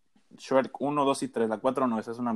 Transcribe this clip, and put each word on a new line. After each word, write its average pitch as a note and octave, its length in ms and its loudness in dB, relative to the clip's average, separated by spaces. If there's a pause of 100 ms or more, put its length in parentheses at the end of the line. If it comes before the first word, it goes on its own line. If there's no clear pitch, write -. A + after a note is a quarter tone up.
(380)
Shrek - 440 0
uno, C#3+ 240 2
dos C3+ 160 0
y C3+ 60 -4
tres. A2+ 220 -2
La G#2+ 100 -2
cuatro C3 280 0
no, A2+ 120 0
esa A#2 120 -8
es A2+ 60 -10
una A#2+ 180 -2